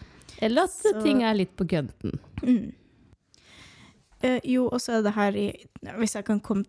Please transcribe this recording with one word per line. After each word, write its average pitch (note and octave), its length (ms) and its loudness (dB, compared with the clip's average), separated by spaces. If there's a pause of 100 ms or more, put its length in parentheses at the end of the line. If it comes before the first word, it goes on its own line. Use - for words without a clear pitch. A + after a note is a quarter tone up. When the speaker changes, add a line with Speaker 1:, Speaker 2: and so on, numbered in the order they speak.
(400)
Speaker 1:
Eller A#3 240 2
at F4+ 60 0
Speaker 2:
Så G4 340 0
Speaker 1:
ting C4 200 4
er A3 100 2
litt F#3+ 220 0
på F#3+ 100 -2
kønten. C#3+ 540 -4 (240)
Speaker 2:
Mm. B3 300 0 (1500)
Eh, B3+ 240 2
jo, B3+ 240 2
og B3 100 -2
så A3+ 200 0
er - 40 2
det G#3 100 0
her G#3 220 2
i, G3+ 180 -2 (460)
hvis A3+ 160 0
jeg G3+ 100 -6
kan G#3 140 2
komme G3 300 -2